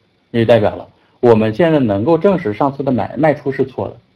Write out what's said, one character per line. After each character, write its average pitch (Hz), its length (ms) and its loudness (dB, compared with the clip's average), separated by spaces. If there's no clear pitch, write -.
那 120 100 -2
就 113 60 2
代 117 140 6
表 98 160 -2
了 - 120 -14
我 120 160 6
们 110 180 0
现 165 200 2
在 151 60 2
能 107 260 -2
够 165 120 2
证 190 200 0
实 104 160 -6
上 135 180 -2
次 139 120 -8
的 135 80 -2
买， 117 260 -4
卖 151 160 2
出 135 180 -8
是 131 140 -2
错 98 240 -8
的， - 80 -18